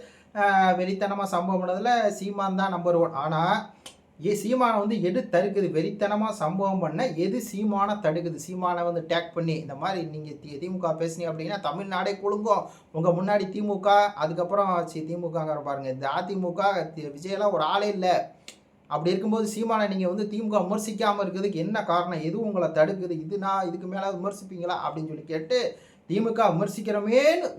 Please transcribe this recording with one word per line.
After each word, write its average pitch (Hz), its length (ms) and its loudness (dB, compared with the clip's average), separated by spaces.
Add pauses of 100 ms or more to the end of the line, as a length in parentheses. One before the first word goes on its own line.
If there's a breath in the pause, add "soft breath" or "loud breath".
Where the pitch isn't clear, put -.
(360 loud breath)
ஆ, 196 360 6
வெறித்தனமா 196 520 0
சம்பவம் 185 440 0
பண்ணதுல 220 400 2
சீமான் 196 480 -2
தான் 190 140 2
நம்பர் 175 260 2
ஒன். 165 180 4
ஆனா 165 560 0 (560 loud breath)
ஏ, 208 80 2
சீமானை 233 460 2
வந்து 208 240 0
எது 214 280 0
தடுக்குது? 190 400 2
வெறித்தனமா 202 580 0
சம்பவம் 190 500 -2
பண்ண 170 280 -2
எது 185 360 -2 (120)
சீமானை 202 400 0
தடுக்குது? 165 520 -2
சீமானை 180 360 -2
வந்து 170 240 -2
டேக் 170 260 0
பண்ணி, 165 200 -2
இந்த 139 220 -8
மாதிரி 175 280 -4
நீங்க 151 260 -10
தி-, 147 280 -14
திமுக 175 380 -2
பேசுனீங்க 165 360 -4
அப்படின்னா 160 280 -6
தமிழ்நாடே 196 600 -4
குலுங்கும், 202 460 0 (260 loud breath)
உங்க 165 180 2
முன்னாடி 190 400 4
திமுக, 202 380 -2 (260)
அதுக்கப்புறம் 175 760 2
சி, 160 140 -8
திமுகங்கிற 160 640 -2
பாருங்க, 135 260 -4
இந்த 131 180 -2
அதிமுக, 185 840 0
தி-, 147 180 -8
விஜயெல்லாம் 190 400 0
ஒரு 160 120 2
ஆளே 202 240 2
இல்ல. 185 480 0 (520 loud breath)
அப்படி 151 220 0
இருக்கும்போது 214 400 2
சீமானை 220 380 0
நீங்க 190 200 0
வந்து 208 160 0
திமுக 208 360 0
விமர்சிக்காம 202 640 0
இருக்கிறதுக்கு 190 300 -2
என்ன 202 280 -2
காரணம்? 175 380 0
எது 170 180 -2
உங்களை 196 280 0
தடுக்குது? 175 440 2
இது 160 260 -4
நான் 196 300 -2
இதுக்கு 165 200 -6
மேல 190 240 -4
விமர்சிப்பீங்களா 180 640 -6 (140)
அப்படின்னு 156 180 -6
சொல்லி 151 160 -10
கேட்டு, 165 540 -2 (300 loud breath)
திமுக 226 340 0
விமர்சிக்கிறோமேன்னு 214 1160 2